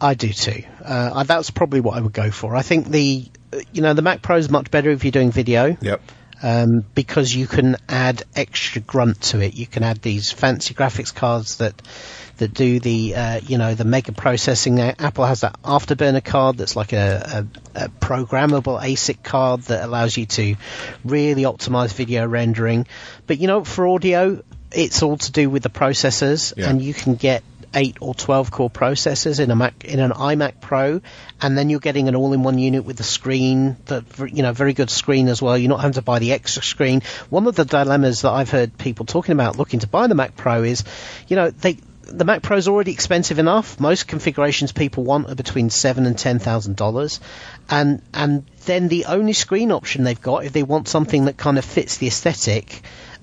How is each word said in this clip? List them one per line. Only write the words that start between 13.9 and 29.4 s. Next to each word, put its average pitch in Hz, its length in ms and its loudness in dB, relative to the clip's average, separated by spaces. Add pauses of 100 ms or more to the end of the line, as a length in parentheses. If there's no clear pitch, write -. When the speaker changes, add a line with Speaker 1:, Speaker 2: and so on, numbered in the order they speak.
Speaker 1:
processing. 123 720 0
A-, 120 180 0
Apple 135 280 -2
has 127 160 0
that - 200 -4
Afterburner 139 640 2
card 131 340 2
that's 98 160 -4
like 104 180 -4
a, 104 540 0 (300)
a, - 80 -4
a - 40 -6
programmable 131 920 0
asic 131 400 -4
card 127 400 0
that 113 220 -4
allows 117 320 -2
you 113 100 -4
to 104 300 0 (480)
really 143 400 2
optimize 123 500 -2
video 117 320 -2
rendering. 117 600 0 (400)
But, 147 100 0
you 175 80 0
know, 196 160 2
for 180 240 -2
audio, 185 560 2 (300)
it's - 320 0
all 147 140 0
to - 120 -6
do 147 180 2
with 135 140 -2
the 120 80 -2
processors, 139 840 0
Speaker 2:
Yeah. 95 140 -2
Speaker 1:
and 131 120 2
you 143 120 -6
can 131 200 0
get 127 300 0 (300)
eight 135 280 0
or 127 120 -6
twelve 135 360 0
core 123 180 0
processors 139 720 -2